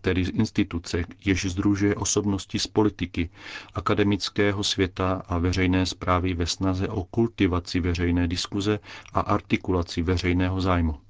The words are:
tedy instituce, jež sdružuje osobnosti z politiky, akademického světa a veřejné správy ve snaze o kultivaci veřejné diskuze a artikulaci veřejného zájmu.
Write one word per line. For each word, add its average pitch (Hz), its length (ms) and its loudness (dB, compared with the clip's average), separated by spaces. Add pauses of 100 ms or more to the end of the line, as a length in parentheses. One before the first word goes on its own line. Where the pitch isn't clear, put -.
tedy 92 200 2
instituce, 87 800 0 (220)
jež 95 260 2
sdružuje 101 440 2
osobnosti 101 640 -2
z - 80 -2
politiky, 104 640 0 (440)
akademického 101 920 0
světa 92 640 0
a 87 100 -2
veřejné 92 480 2
správy 90 480 0
ve 85 120 -2
snaze 92 420 -2
o 104 160 -4
kultivaci 95 760 0
veřejné 87 480 2
diskuze 101 520 -2 (340)
a 95 60 0
artikulaci 98 800 -2
veřejného 90 600 0
zájmu. 87 340 2 (140)